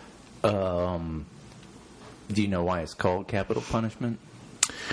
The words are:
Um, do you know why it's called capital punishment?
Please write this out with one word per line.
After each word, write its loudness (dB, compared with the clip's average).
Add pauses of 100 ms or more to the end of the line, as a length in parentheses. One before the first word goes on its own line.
(440)
Um, 2 (1040)
do 4
you 4
know 2
why 2
it's -6
called 2
capital 0
punishment? 0 (720)